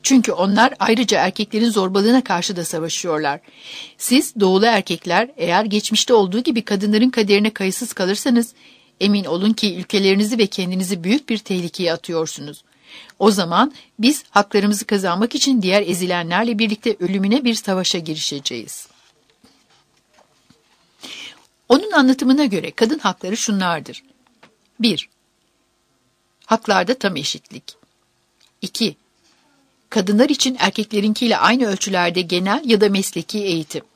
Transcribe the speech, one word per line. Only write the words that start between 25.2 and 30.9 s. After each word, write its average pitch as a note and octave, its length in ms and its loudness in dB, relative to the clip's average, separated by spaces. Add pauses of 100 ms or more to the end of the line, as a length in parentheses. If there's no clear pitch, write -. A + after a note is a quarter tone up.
haklarda G#3+ 480 0
tam G3 220 -4
eşitlik. - 480 -10 (1000)
İki, G3 340 -4 (960)
kadınlar G#3+ 380 2
için B3+ 300 0
erkeklerinkiyle G#3+ 760 0